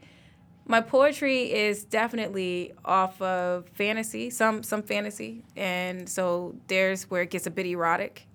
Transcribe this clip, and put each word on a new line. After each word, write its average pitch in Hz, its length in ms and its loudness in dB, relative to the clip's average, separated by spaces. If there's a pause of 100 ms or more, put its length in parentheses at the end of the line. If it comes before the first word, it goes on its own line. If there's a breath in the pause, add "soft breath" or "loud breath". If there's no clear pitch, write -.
(640 loud breath)
My 226 160 4
poetry 269 720 4
is 208 320 0
definitely 196 880 -2 (100)
off 185 380 2
of 180 480 0
fantasy, 220 600 -2
some, 220 340 2
some 214 200 -2
fantasy. 208 640 -6 (100)
And 180 540 -4
so 180 460 -2 (120)
there's 190 420 2
where 180 120 0
it 175 80 -2
gets 180 180 -4
a 175 40 -6
bit 180 160 -4
erotic, 175 680 -2